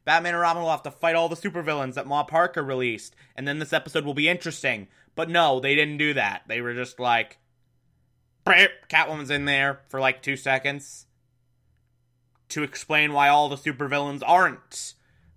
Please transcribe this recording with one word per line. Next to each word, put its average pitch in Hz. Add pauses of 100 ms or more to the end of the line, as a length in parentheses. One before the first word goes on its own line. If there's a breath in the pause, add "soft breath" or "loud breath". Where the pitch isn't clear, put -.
Batman 170
and 170
Robin 170
will 165
have 151
to 143
fight 165
all 165
the 165
supervillains 151
that 131
Ma 143
Parker 170
released, 127 (180 soft breath)
and 135
then 147
this 156
episode 156
will 143
be 147
interesting. 147 (300 soft breath)
But 165
no, 165
they 135
didn't 147
do 151
that. 101
They 113
were 120
just 123
like, 120 (1080)
"Brr, 185 (200)
Catwoman's 151
in 143
there 139
for, 135
like, 131
two 139
seconds 139 (1400)
to 151
explain 151
why 143
all 147
the 139
supervillains 143
aren't 160 (420)